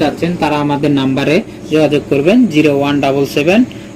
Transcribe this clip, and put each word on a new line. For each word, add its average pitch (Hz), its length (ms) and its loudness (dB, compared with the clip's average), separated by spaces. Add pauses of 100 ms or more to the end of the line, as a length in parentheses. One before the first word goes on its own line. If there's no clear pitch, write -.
চাচ্ছেন 160 300 -2 (100)
তারা 151 240 0
আমাদের 147 340 0
নাম্বারে 135 360 0 (380)
যোগাযোগ 151 380 2
করবেন, 156 260 2 (160)
জিরো 151 260 4
ওয়ান 143 240 0
ডাবল 139 220 0 (100)
সেভেন 165 240 2 (360)